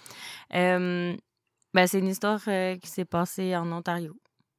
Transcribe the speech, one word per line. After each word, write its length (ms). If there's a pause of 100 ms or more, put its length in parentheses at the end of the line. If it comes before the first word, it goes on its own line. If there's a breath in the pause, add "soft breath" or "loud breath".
(540 loud breath)
Euh, 640 (560)
ben, 140
c'est 120
une 100
histoire, 400
euh, 280
qui 120
s'est 180
passée 500
en 160
Ontario. 420 (440)